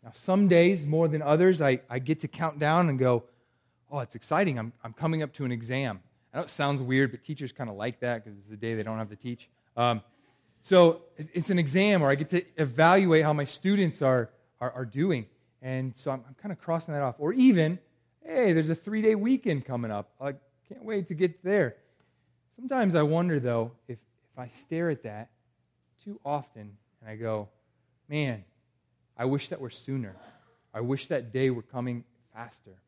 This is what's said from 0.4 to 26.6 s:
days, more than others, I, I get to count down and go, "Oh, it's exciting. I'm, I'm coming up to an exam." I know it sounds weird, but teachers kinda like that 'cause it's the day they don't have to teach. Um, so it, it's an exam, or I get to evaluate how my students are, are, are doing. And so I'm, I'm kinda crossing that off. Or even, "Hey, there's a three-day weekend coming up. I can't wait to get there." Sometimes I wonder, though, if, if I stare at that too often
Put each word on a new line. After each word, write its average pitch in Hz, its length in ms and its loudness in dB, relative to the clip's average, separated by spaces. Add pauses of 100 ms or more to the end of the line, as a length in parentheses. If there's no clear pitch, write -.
days, 175 380 6
more 160 220 2
than 151 120 -2
others, 156 400 4
I, 135 280 2
I 123 100 -6
get 151 220 -4
to - 80 -8
count 156 300 -6
down 160 300 2
and 135 100 -2
go, 123 260 2 (640)
"Oh, 143 80 -6
it's 120 160 -10
exciting. 160 440 -2
I'm, 117 140 -8 (100)
I'm 113 100 -14
coming 160 300 -4
up 143 120 -8
to 143 100 -6
an 123 80 -2
exam." 117 480 -6 (320)
I 139 60 -6
know 175 60 -6
it - 60 -14
sounds 143 300 -2
weird, 131 300 2
but - 120 -16
teachers 143 300 -10
kinda 117 200 -12
like 107 280 -8
that 120 240 -6
'cause 107 140 -18
it's 98 100 -20
the 107 80 -18
day 113 180 -6
they 107 80 -4
don't 110 160 -6
have 107 120 -8
to 107 60 -18
teach. - 320 -12 (280)
Um, 117 260 0 (600)
so 175 400 6 (140)
it, 156 180 -12
it's 175 160 -4
an 180 80 2
exam, 180 440 2
or 139 80 4
I 135 40 4
get 147 160 -4
to 175 140 0 (120)
evaluate 160 680 4
how 151 80 2
my 147 120 -2
students 185 560 -2
are, 127 300 2 (300)
are, 123 100 -6
are 127 140 -10
doing. 135 420 -2 (360)
And 131 320 -6
so - 160 -8
I'm, 127 160 -8
I'm 135 140 -20
kinda 196 160 -10
crossing 165 380 -6
that 143 80 -2
off. 131 160 -4
Or 160 160 -4
even, 185 440 6 (460)
"Hey, 214 300 2
there's 160 160 2
a 165 40 0
three-day 214 400 0
weekend 202 520 0
coming 120 240 -6
up. 104 280 -8
I 139 140 -8 (360)
can't 240 160 -20
wait 208 240 -6
to 180 60 -8
get 175 300 -2
there." 180 320 0 (800)
Sometimes 247 380 0
I 156 80 4
wonder, 160 360 0
though, 120 340 -2 (140)
if, 120 120 -14 (340)
if - 60 -20
I 123 100 -14
stare 165 400 -6
at 139 140 -4
that 107 260 -12 (760)
too 202 200 -14
often 113 520 -10 (240)